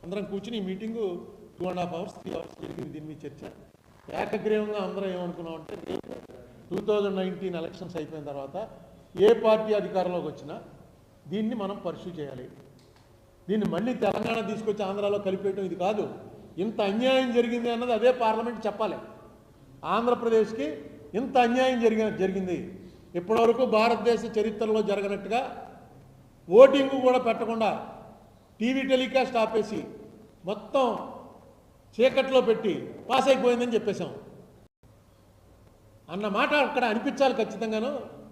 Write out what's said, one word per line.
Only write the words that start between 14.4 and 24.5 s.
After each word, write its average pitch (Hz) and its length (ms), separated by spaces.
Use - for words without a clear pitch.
తీసుకొచ్చి 214 320
ఆంధ్రాలో 202 340
కలిపేయటం 196 440
ఇది 170 120
కాదు. 185 400
ఇంత 220 220
అన్యాయం 247 520
జరిగింది 240 380
అన్నది 240 220
అదే 233 200
పార్లమెంట్ 226 540
చెప్పాలి. 202 300
ఆంధ్రప్రదేశ్కి 226 1000
ఇంత 254 240
అన్యాయం 247 420
జరిగి-, 220 360
జరిగింది, 185 760
ఇప్పటివరకు 226 520
భారతదేశ 220 540
చరిత్రలో 214 440